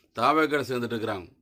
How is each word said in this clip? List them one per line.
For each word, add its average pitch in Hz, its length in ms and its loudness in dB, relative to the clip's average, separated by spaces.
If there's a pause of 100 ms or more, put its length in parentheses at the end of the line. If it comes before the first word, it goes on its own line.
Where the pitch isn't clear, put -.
(160)
தாவேக்கால 147 460 2
சேர்ந்துட்டு 120 340 -4
இருக்கிறாங்க. 104 360 -6 (100)